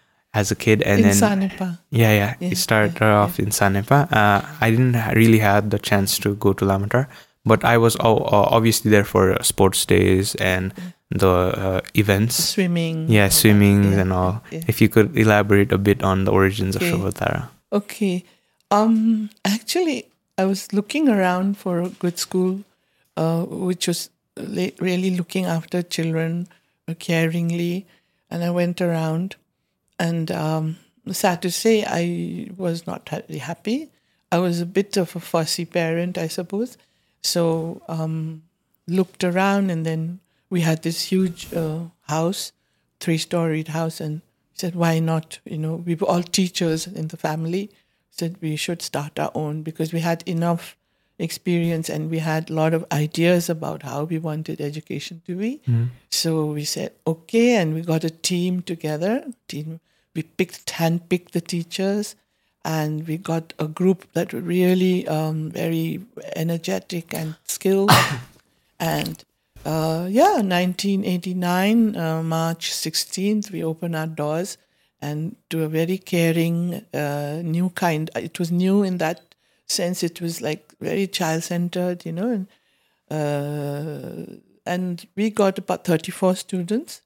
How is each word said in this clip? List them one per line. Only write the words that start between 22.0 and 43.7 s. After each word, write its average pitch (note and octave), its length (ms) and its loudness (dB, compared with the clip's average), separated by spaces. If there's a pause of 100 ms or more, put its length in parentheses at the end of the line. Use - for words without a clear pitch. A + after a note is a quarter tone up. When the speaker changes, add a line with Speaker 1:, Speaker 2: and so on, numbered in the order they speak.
Speaker 2:
school, F#3 460 -2 (520)
uh, E3 280 0
which F3+ 420 -4
was - 240 -4 (260)
le-, - 440 -4
really F#3 340 0
looking F3+ 320 -2
after E3+ 360 -2
children, E3 640 -2 (400)
uh, E3 60 -6
caringly, E3+ 880 0 (460)
and E3+ 120 -6
I F3 80 0
went F3 300 0
around, E3 560 -2 (600)
and, E3+ 360 -2
um, D#3+ 440 -2 (360)
sad F3+ 300 0
to F3+ 100 -2
say, A3 340 2
I E3+ 680 -4
was E3+ 280 -4
not - 260 -10
ha-, D#3 280 -8
happy. G#3 520 -6 (420)
I E3+ 60 4
was F3 220 0
a F3 60 -4
bit G3 300 -2
of F3+ 180 0
a E3+ 60 -10
fussy E3+ 440 -2
parent, E3+ 540 -2
I E3 80 -2
suppose. G3 500 -6 (460)
So, E3 640 -2
um, D#3+ 560 -6 (460)
looked F3+ 340 -2
around, F#3+ 480 2
and E3 160 -4
then E3 320 -4 (320)
we F3 120 0
had D#3+ 200 2
this E3+ 300 -4
huge, F#3 420 0
uh, E3 360 -4 (180)
house, E3 420 -2 (500)
three-storied D#3+ 680 -2
house, D#3+ 320 -6